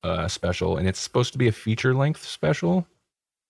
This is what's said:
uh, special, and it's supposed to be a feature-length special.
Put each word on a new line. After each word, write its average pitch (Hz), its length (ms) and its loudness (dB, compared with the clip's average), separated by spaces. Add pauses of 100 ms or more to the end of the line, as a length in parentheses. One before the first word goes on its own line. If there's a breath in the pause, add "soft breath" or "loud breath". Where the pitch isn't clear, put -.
uh, 85 240 -2
special, 87 500 -2
and 85 100 0
it's 95 120 -2
supposed - 340 0
to - 40 -8
be 127 100 4
a 110 40 4
feature-length 131 720 0
special. 170 640 0 (640)